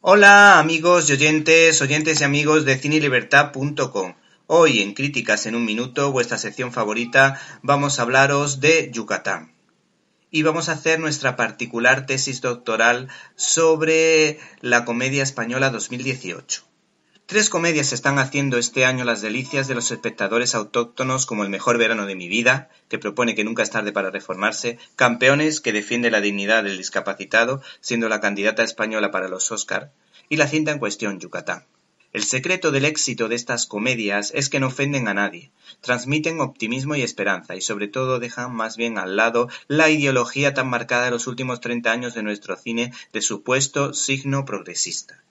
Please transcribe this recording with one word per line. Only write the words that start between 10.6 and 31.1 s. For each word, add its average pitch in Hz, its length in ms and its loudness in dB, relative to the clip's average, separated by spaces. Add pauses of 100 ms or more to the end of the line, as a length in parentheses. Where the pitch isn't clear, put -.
a - 20 -4
hacer 160 300 0
nuestra 139 340 -2
particular 120 720 0
tesis 131 340 -4
doctoral 120 680 0 (260)
sobre 160 1040 2 (220)
la 120 240 2
comedia 131 380 -2
española 131 480 -2
dos 110 200 -8
mil 123 140 -10
dieciocho. 90 580 -8 (640)
Tres - 240 2
comedias 165 420 0
están 139 280 0
haciendo 135 380 0
este 123 280 0
año 127 180 0
las 117 160 -2
delicias 135 480 -4
de 135 80 -4
los 117 160 -4
espectadores 113 640 -2
autóctonos, 120 680 -2
como 104 180 -4
El 98 60 -4
mejor 107 280 0
verano 110 280 0
de 98 100 -6
mi 87 140 -12
vida, 123 400 0 (180)
que 110 120 -6
propone 110 360 -2
que 104 80 -2
nunca 113 200 -2
es 107 60 -2
tarde 104 220 -4
para 98 200 -2
reformarse, 104 680 -6 (160)
Campeones, 135 640 2
que 113 140 -2
defiende 120 360 -2
la 110 120 2
dignidad 101 420 0
del 98 140 -6
discapacitado, 101 840 -2 (200)
siendo 117 260 -4
la 107 140 -2
candidata 104 420 0
española 110 480 -4
para 95 160 -4
los 92 240 -6
Oscar, 107 400 -8 (380)
y 147 80 -2
la 147 100 2
cinta 156 240 -2
en 143 80 -6
cuestión, 101 400 -6